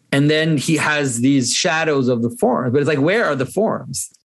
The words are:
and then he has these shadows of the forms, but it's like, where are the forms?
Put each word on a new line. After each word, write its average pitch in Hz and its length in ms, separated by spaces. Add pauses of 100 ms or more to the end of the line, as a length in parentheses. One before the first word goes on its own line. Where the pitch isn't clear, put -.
(120)
and 143 180
then 156 280
he 151 200
has 143 440
these 131 320
shadows 147 540
of 120 140
the 117 80
forms, 135 440
but 139 60
it's 139 80
like, 151 120
where 190 260
are 151 100
the 131 100
forms? 139 640 (140)